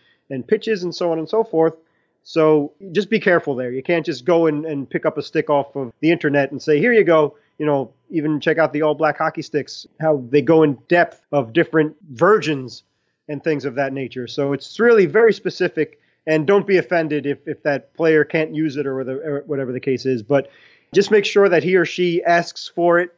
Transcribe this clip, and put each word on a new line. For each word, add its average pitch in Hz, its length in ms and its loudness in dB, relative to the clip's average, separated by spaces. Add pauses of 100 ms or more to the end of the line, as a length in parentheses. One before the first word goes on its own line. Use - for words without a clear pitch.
(300)
and 127 160 -8
pitches 214 360 -2
and 175 120 -6
so 175 180 -4
on 165 60 -2
and 160 100 -8
so 220 160 0
forth. 160 300 0 (480)
So 156 500 2 (200)
just 196 180 -2
be 180 100 0
careful 170 340 0
there. 123 160 -6
You 127 120 -8
can't 170 240 -2
just 131 180 -8
go 170 220 2
and, 151 180 0
and 143 240 -8
pick - 160 -6
up 156 140 -2
a 139 40 -4
stick 156 280 -4
off 143 260 -2
of 131 240 -8
the 156 100 2
internet 143 420 0
and 135 100 -10
say, 151 160 2
"Here 233 140 2
you 214 120 4
go." 160 320 2 (220)
You 151 80 -4
know, 139 260 -2 (180)
even 156 300 -2
check 160 180 0
out 151 140 2
the 147 100 -4
All 151 120 0
Black 147 240 0
Hockey 160 240 -4
Sticks, - 440 -8 (140)
how 151 300 0
they 143 120 4
go 160 220 4
in 143 100 2 (140)
depth 175 320 0 (100)
of 127 220 -2
different 156 420 0 (160)
versions 143 720 0 (460)
and 147 160 -10
things 147 200 -2
of 131 120 -8
that 135 160 -2
nature. 127 340 -10
So 143 260 -4
it's - 280 -8
really 226 260 6
very 208 260 4
specific, - 680 -4 (260)
and 156 200 0
don't 202 200 2
be 196 120 2
offended 156 480 -2
if, 139 200 -6
if 147 160 -10
that 139 320 -4
player 156 300 4
can't 160 300 -2
use 151 220 -2
it 143 100 -4
or 135 100 -4
whether, 131 240 -6
or 147 260 -6
whatever 135 240 -4
the 123 100 -8
case 127 240 -4
is. 131 180 -2
But 135 280 -2 (420)
just 196 180 2
make 208 140 6
sure 202 240 4
that 170 140 4
he 180 140 2
or 170 80 4
she 175 400 -2
asks 170 500 -2
for 170 240 4
it 175 200 -2